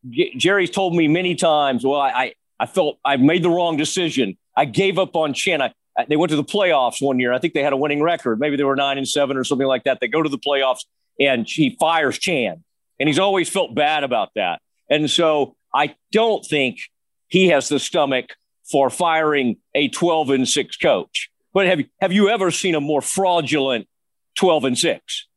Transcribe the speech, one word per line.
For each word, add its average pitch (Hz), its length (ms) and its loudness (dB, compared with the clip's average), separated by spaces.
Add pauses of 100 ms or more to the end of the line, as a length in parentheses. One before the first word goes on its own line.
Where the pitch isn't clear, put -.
J-, 139 260 -2
Jerry's 180 340 2
told 185 260 -2
me 165 120 2
many 175 280 2
times, 143 500 0
"Well, 139 140 0
I, 135 100 0
I, 127 240 -4 (260)
I 113 60 0
felt 156 400 -2
I 139 100 2
made 156 260 4
the 170 80 2
wrong 170 280 0
decision. 151 600 -2 (180)
I 147 100 2
gave 180 340 0
up 185 160 -2
on 156 180 0
Chan." 156 280 -2
I, 123 120 -2 (240)
I, 123 80 -2
they 151 120 0
went 165 140 2
to 156 40 0
the 156 80 -2
playoffs 151 580 0
one 135 180 0
year. 123 120 0
I 123 80 0
think 165 140 -4
they 139 100 -2
had 143 80 0
a 135 60 -2
winning 147 260 -2
record. 143 340 -2
Maybe 143 200 -2
they 143 80 0
were 135 100 0
nine 139 220 -2
and 135 100 -6
seven 139 300 0
or 127 80 -2
something 135 200 -2
like 131 200 0
that. 131 160 0
They 123 80 -4
go 151 120 0
to 156 60 0
the 139 100 -4
playoffs, 135 440 0 (400)
and 131 260 2
he 143 320 -2
fires 160 400 0
Chan. 117 420 -4 (380)
And 139 80 0
he's 147 100 2
always 190 300 0
felt 170 260 -4
bad 151 300 0
about 120 320 -2
that. 90 240 -2 (300)
And 151 200 2
so 156 460 0 (180)
I 143 220 0 (160)
don't 220 340 0
think 135 340 -2 (500)
he 185 180 4
has 147 220 2
the 147 100 0
stomach 135 560 -2 (340)
for 139 200 2
firing 151 680 0 (180)
a 147 140 0
twelve 160 440 0
and 131 140 2
six - 300 -4
coach. - 540 0 (240)
But 190 140 2
have, 180 120 2 (220)
have 190 100 0
you 202 160 4
ever 190 240 2
seen 170 240 -2
a 147 60 0
more 143 200 0
fraudulent 143 880 0 (480)
twelve 160 300 2
and 127 120 0
six? - 600 -4